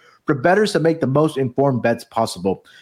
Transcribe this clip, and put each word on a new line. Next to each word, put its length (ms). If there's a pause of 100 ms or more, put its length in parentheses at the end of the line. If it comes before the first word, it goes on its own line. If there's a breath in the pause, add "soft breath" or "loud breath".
(260 loud breath)
for 80
bettors 380
to 80
make 220
the 60
most 300
informed 460
bets 220
possible. 600 (160 loud breath)